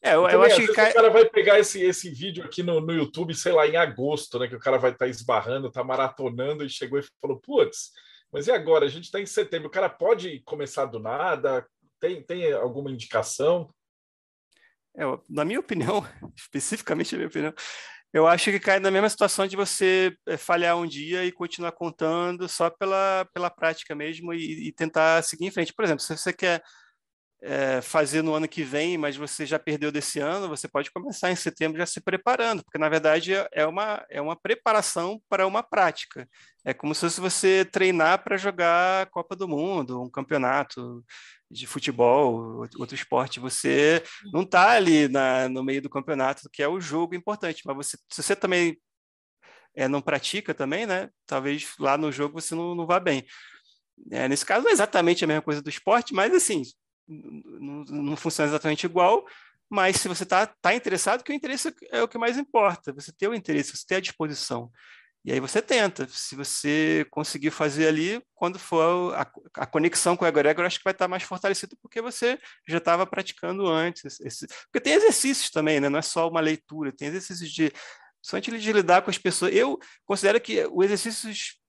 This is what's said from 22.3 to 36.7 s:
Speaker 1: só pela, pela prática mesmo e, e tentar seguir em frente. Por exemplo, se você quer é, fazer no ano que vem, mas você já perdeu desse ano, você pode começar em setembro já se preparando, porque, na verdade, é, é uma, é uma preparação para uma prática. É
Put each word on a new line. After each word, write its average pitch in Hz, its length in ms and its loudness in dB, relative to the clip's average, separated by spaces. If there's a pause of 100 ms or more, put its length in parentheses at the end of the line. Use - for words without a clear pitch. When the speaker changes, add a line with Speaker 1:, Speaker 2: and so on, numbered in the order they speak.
Speaker 1:
só 170 220 0
pela, 190 640 0
pela 180 160 -4
prática 165 460 -4
mesmo 165 380 -8
e, 156 360 -8
e - 20 -12
tentar 160 520 2
seguir 165 220 -6
em 190 60 -4
frente. 165 220 -2
Por 226 100 -4
exemplo, 160 200 0
se 160 120 -6
você 180 160 -4
quer 175 300 0 (800)
é, 135 400 -2
fazer 151 400 0
no 156 120 0
ano 156 140 -2
que 156 160 -8
vem, 151 340 -2
mas 147 180 -4
você 147 300 -8
já 156 140 -2
perdeu 151 320 -4
desse 147 280 -4
ano, 180 280 -4
você 151 200 -10
pode 143 240 -4
começar 185 400 -6
em 175 40 0
setembro 160 420 -4
já 170 80 -2
se - 160 -8
preparando, 226 640 0
porque, - 140 -10
na 156 120 2
verdade, 160 440 4
é, 196 180 -2
é 151 160 0
uma, 208 420 -4
é 143 120 -8
uma 156 140 -4
preparação 214 920 -2
para 196 160 2
uma 196 160 0
prática. - 680 -2 (360)
É 131 100 -4